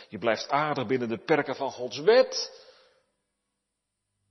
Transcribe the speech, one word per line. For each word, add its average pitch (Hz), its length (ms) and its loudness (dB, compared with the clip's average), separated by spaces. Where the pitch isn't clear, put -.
je 110 80 -12
blijft 110 320 -2
aardig 143 380 -2
binnen 120 220 0
de 113 80 -4
perken 143 380 0
van 135 160 -6
Gods 123 280 -10
wet. 226 600 2